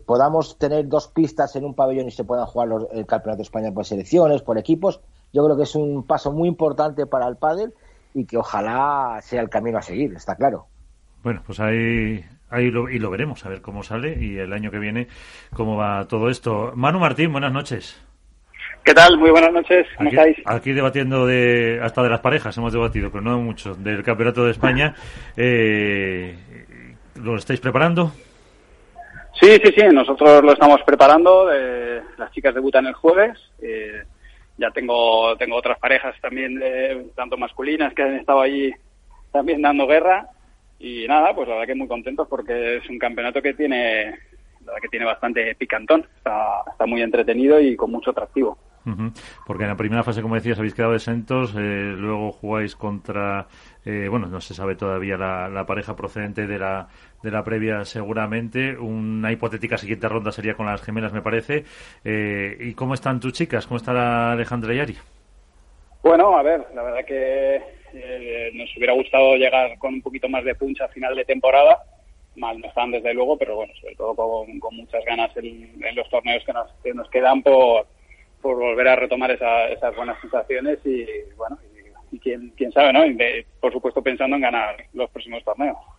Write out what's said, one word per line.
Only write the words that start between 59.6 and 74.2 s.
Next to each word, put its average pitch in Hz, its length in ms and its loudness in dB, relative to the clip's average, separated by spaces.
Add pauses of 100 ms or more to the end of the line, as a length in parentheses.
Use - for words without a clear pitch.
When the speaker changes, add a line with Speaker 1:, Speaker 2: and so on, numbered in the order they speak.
Speaker 2:
siguiente 107 300 -6
ronda 104 240 -6
sería 107 220 -6
con 107 140 -8
las 104 140 -6
gemelas, 110 300 -8
me 104 100 -8
parece. 117 440 -4 (400)
Eh, 104 560 -4
¿y 120 140 -10
cómo 131 180 -6
están 131 260 -4
tus 127 140 -6
chicas? 127 340 -4
¿Cómo 120 100 -6
está 123 140 -6
la 120 400 0
Alejandra 117 420 -4
y 131 60 -2
Ari? 127 180 -6 (1080)
Speaker 3:
Bueno, 170 340 6
a 139 60 2
ver, 151 300 0
la 123 100 -10
verdad 123 220 -6
que, 135 560 -2 (320)
eh, 120 600 -12
nos 117 240 -14
hubiera 123 160 2
gustado 131 420 4
llegar 127 440 2
con 131 160 -6
un 131 60 -10
poquito 131 280 -8
más 127 160 -6
de 127 100 -4
punch 139 240 -8
a 127 80 -6
final 131 280 -8
de 131 100 -6
temporada, 135 580 4 (540)
mal 113 220 -8
no 113 80 -16
están 120 240 -6
desde 120 220 -4
luego, 127 240 -2
pero 107 180 -4
bueno, 107 260 -10
sobre 101 140 -20
todo 110 200 -6
con, 113 440 -6